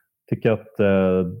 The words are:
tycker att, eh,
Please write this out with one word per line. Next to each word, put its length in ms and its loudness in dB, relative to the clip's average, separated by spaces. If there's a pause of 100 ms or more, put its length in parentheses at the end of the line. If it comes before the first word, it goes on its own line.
(300)
tycker 200 -2
att, 300 -6
eh, 600 2